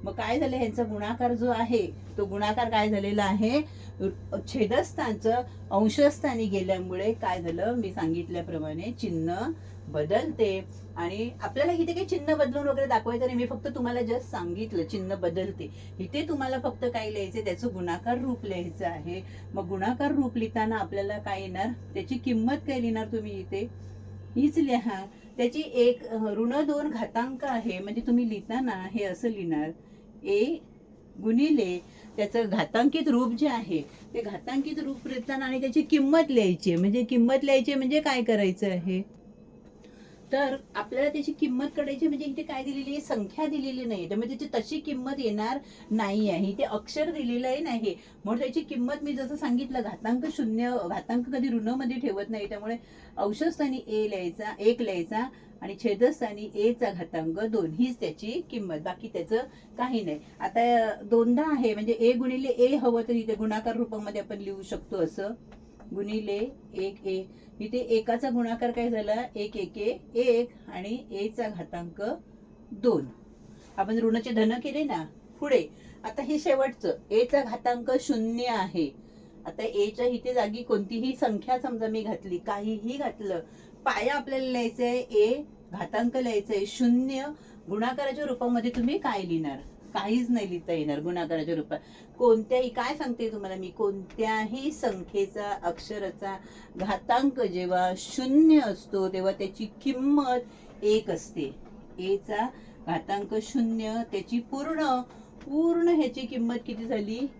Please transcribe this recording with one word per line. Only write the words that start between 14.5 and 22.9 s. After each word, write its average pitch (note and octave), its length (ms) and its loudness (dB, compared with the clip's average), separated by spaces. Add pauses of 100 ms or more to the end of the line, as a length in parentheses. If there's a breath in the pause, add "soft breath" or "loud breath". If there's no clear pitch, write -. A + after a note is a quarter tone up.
चिन्ह F#3+ 320 -4
बदलते. F3 560 -2 (280 loud breath)
इथे C#4+ 300 -4
तुम्हाला C4 300 0
फक्त B3+ 260 -2
काय A3+ 260 -2
लिहायचं, G#3 340 -4
त्याचं G3 280 -2
गुणाकार F3+ 440 -2
रूप B3 280 -4
लिहायचं F3+ 420 -6
आहे. E3+ 340 -6 (320 loud breath)
मग G3 140 -4
गुणाकार A3+ 440 0
रूप C4 260 0
लिहिताना A3 400 0
आपल्याला G3+ 400 -2
काय G3 240 -6
येणार, F#3+ 260 -4 (260)
त्याची C4 240 -4
किंमत A#3+ 500 0
काय C4 140 0
लिहिणार A3+ 260 0